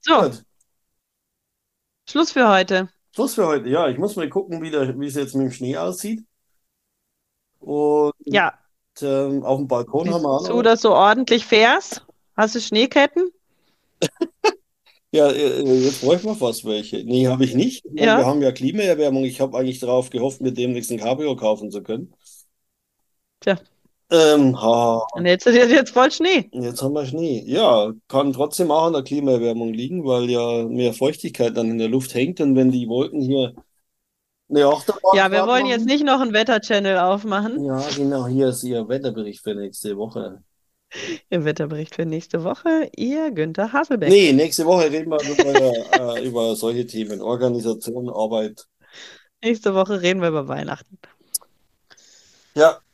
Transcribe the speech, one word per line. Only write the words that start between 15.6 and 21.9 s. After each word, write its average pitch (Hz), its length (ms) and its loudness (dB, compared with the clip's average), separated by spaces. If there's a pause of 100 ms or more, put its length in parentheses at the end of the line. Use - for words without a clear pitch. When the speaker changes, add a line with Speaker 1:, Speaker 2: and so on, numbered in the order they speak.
Speaker 2:
äh, 131 220 4
jetzt 135 180 -2
bräuchten 175 260 2
wir 220 80 -4
fast 117 300 -4
welche. 107 380 -6
Nee, 123 240 2
hab 127 140 0
ich 127 140 0
nicht. 220 300 0
Ich - 80 -16
meine, 220 200 2
Speaker 1:
Ja. - 20 4
Speaker 2:
wir 120 100 4
haben 143 160 0
ja 131 100 2
Klimaerwärmung. 147 720 0
Ich 127 160 -6
hab 131 160 -2
eigentlich 127 240 -4
darauf 127 300 0
gehofft, 131 320 -4
mir 127 120 0
demnächst 123 380 -4
ein 120 80 -4
Cabrio 131 360 -2
kaufen 107 360 -2
zu 98 100 -10
können. 113 320 -10 (1300)